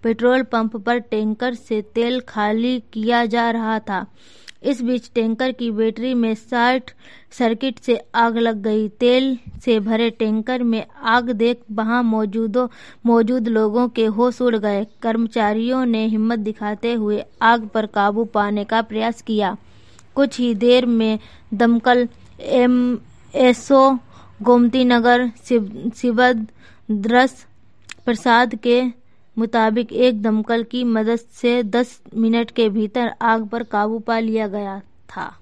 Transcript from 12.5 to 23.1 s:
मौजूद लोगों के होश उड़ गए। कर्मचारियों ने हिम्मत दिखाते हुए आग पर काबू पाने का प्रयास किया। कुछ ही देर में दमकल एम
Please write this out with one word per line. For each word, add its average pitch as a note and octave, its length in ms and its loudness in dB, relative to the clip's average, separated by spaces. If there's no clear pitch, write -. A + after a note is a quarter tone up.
मौजूद A#3 420 2
लोगों A3 400 0
के A3+ 180 0
होश A#3 360 0
उड़ A#3 140 2
गए। G#3 300 -2
कर्मचारियों A3+ 840 -2
ने A3+ 200 0
हिम्मत A3 320 -2
दिखाते G#3+ 540 -6
हुए G#3 320 -2
आग A3+ 260 4
पर G#3+ 180 -2
काबू G#3 380 0
पाने G#3 400 -2
का A3+ 180 -2
प्रयास A3 400 -6
किया। G3+ 340 -2
कुछ C#4 240 0
ही A#3+ 160 0
देर A#3+ 320 4
में A3 320 0
दमकल A#3+ 540 2
एम B3 580 2